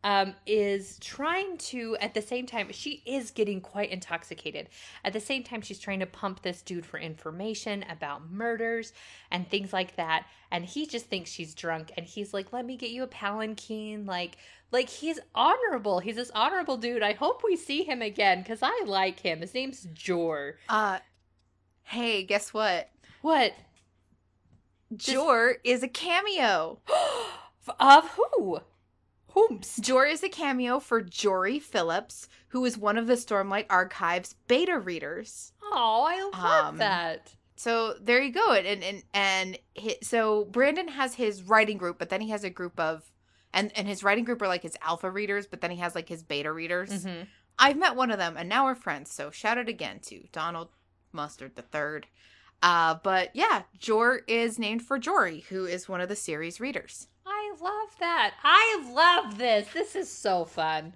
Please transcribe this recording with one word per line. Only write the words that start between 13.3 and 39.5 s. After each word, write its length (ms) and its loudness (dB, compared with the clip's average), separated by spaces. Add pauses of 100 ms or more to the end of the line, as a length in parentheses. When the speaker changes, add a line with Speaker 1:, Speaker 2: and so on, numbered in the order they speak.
Speaker 1:
Like, 320 -6 (340)
like, 160 0
he's 300 -6 (160)
honorable. 640 2
He's 180 -6
this 180 -6
honorable 440 2
dude. 240 -2
I 100 2
hope 320 0
we 120 4
see 260 -2
him 180 -2
again 440 2
'cause 180 -8
I 240 0
like 340 0
him. 220 -2
His 100 -12
name's 400 -6
Jor. 640 -2 (120)
Speaker 2:
Uh, 320 2 (840)
hey, 400 -2
guess 320 -2
what? 340 0 (320)
Speaker 1:
What? 320 4 (1400)
Just 160 -2
Speaker 2:
Jor 500 4
is 200 2
a 60 -4
cameo. 1000 0
Speaker 1:
<gasps> 920 -4
Of 340 12
who? 480 2 (800)
Oops. 400 2
Speaker 2:
Jor 260 6
is 160 0
a 60 -2
cameo 520 0
for 200 0
Jory 580 0
Phillips, 680 -2 (200)
who 160 -2
is 120 0
one 220 2
of 80 0
the 80 6
Stormlight 560 0
Archive's 640 0 (140)
beta 300 4
readers. 760 -8 (100)
Speaker 1:
Oh, 440 2
I 140 0 (180)
love 360 4
Speaker 2:
Um, 40 -12
Speaker 1:
that. 560 -2 (220)
Speaker 2:
So 440 0
there 220 4
you 100 -2
go. 200 4
And, 140 4
and, 160 -2
and, 200 -8 (120)
and 440 0 (200)